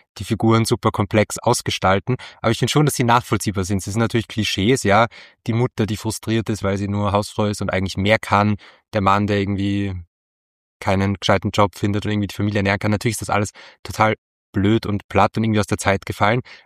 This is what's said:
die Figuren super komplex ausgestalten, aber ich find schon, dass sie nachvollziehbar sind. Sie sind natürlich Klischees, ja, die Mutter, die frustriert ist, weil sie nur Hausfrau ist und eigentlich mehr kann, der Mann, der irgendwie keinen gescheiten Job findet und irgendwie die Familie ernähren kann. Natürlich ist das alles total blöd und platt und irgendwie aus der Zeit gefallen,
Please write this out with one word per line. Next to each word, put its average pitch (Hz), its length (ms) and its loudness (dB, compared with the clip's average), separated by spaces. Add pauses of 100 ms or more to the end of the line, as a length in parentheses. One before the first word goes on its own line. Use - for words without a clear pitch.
(180)
die 101 60 -10
Figuren 113 420 2
super 110 260 0
komplex 104 460 0
ausgestalten, 104 760 0 (280)
aber 117 100 2
ich - 80 -2
find 123 100 0
schon, 151 160 2
dass - 80 0
sie - 80 -2
nachvollziehbar 117 600 0
sind. 98 180 -2
Sie 104 80 -8
sind 98 80 -4
natürlich 117 300 0
Klischees, 107 560 0
ja, 104 240 4 (400)
die 113 40 0
Mutter, 120 340 0
die 101 100 -4
frustriert 110 520 -4
ist, 107 140 -4
weil 98 160 0
sie 101 80 -4
nur 101 240 -2
Hausfrau 104 360 0
ist 104 140 -4
und 98 120 -4
eigentlich 95 240 -4
mehr 98 240 4
kann, 104 340 2 (380)
der 107 80 0
Mann, 98 260 4
der 101 140 0
irgendwie 101 540 -2 (840)
keinen 98 360 0
gescheiten 98 380 0
Job 101 220 2
findet 101 320 -2
und 107 60 -2
irgendwie 104 160 -2
die - 80 -16
Familie 104 220 -2
ernähren 98 200 0
kann. 107 140 -2
Natürlich 107 220 -2
ist - 80 -8
das - 80 -6
alles 104 200 0 (320)
total 110 320 0 (380)
blöd 104 340 2
und 104 220 -4
platt 101 280 2
und 110 60 2
irgendwie 110 160 2
aus 104 80 0
der 107 120 -2
Zeit 98 280 -2
gefallen, 107 360 0 (240)